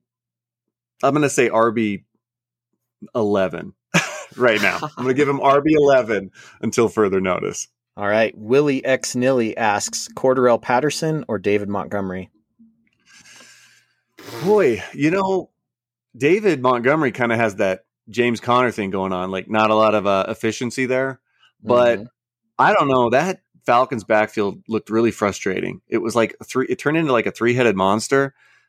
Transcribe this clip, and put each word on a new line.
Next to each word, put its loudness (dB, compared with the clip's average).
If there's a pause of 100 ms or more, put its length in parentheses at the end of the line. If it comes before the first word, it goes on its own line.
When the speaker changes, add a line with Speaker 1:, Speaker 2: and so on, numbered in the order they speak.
(1040)
Speaker 1:
I'm 2
gonna 2
say 2
R 2
B -4 (1080)
eleven -2 (200)
<laughs> -4
right 2
now. 0
I'm -10
gonna 0
give 2
him -2
R 4
B 2
eleven 2 (300)
until 0
further 2
notice. -4 (300)
Speaker 2:
All -4
right. 2
Willie 0
X -2
Nilly 0
asks, -2
"Cordarrelle 2
Patterson -2
or -4
David 0
Montgomery?" -6 (2250)
Speaker 1:
Boy, 2 (120)
you 0
know, -4 (680)
David 2
Montgomery 2
kinda 0
has 0
that -2 (240)
James -2
Conner 2
thing -6
going -4
on, -6
like, -8
not 2
a 4
lot 4
of, 0
uh, 2
efficiency -6
there. -4 (420)
But 2
Speaker 2:
Mm-hmm. -12 (520)
Speaker 1:
I 4
don't 2
know. 2
That -2 (240)
Falcons 0
backfield 0
looked -6
really 2
frustrating. -4
It -2
was -4
like 0
a -18
three, -4
it -4
turned -2
into, 0
like, 2
a -2
three-headed 2
monster. 0 (340)